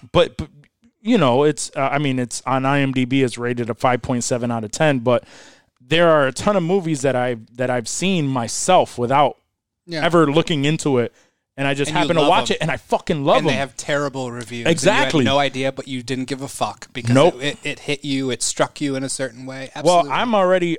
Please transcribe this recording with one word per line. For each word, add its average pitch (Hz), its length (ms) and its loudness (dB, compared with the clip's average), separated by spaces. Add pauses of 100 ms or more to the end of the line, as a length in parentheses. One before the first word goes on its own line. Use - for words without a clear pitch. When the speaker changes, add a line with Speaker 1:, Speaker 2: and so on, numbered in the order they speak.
(120)
Speaker 1:
but, - 240 2
but, 156 120 -8 (520)
you 226 180 2
know, 135 260 4
it's, 151 320 0
uh, 147 40 -4 (120)
I 139 60 -2
mean, 135 200 0
it's 123 280 -6
on 131 180 0
I 139 160 2
M 135 120 0
D 131 120 0
B, 135 180 0
it's 120 160 -2
rated 120 320 -4
a 113 40 -6
five 123 280 0
point 123 220 -4
seven 120 260 -2
out 117 140 -4
of 104 60 -10
ten, 147 300 2
but 117 240 2 (560)
there 160 280 2
are 151 180 4
a 131 60 -2
ton 208 240 0
of 180 60 2
movies 165 400 0
that 131 120 2
I've, 123 440 -4
that 127 120 -2
I've 123 180 -2
seen 175 380 0
myself 135 720 2
without 127 380 2 (500)
Speaker 2:
Yeah. 165 180 -6
Speaker 1:
ever 165 280 4
looking 156 320 0
into 147 340 0
it. 117 140 -2 (440)
And 139 120 -2
I 139 60 0
just 139 160 -2
Speaker 2:
And 151 40 -6
you 170 60 0
Speaker 1:
happen 170 160 0
to 156 60 4
Speaker 2:
love 147 80 4
Speaker 1:
watch 220 200 2
Speaker 2:
'em. 196 60 0
Speaker 1:
it, - 60 -8
and 160 100 -4
I 127 60 -6
fucking 165 460 -4
love 175 120 4
Speaker 2:
And 196 120 0
they 143 40 2
Speaker 1:
'em. 131 60 -2
Speaker 2:
have 135 180 -6
terrible 135 560 -4
reviews. 117 340 -8
Speaker 1:
Exactly. 170 540 2
Speaker 2:
And 127 60 4
you 135 40 2
had 135 60 2
no - 20 4
idea, 135 320 -2
but 131 160 -12
you 131 160 -8
didn't 127 220 -6
give 131 180 -8
a 135 60 -10
fuck - 440 -8
because 120 220 0
Speaker 1:
Nope. 151 220 6
Speaker 2:
it, - 60 -10
it, 139 200 -6
it 147 160 -6
hit - 260 -6
you. 135 260 -2
It 117 120 -4
struck - 380 -2
you 143 160 -2
in 135 80 -4
a 135 40 -6
certain 127 380 -8
way. 131 300 -12
Speaker 1:
Well, 175 240 4
Speaker 2:
Absolutely. 143 100 -4
Speaker 1:
I'm 214 240 0
already, 180 440 2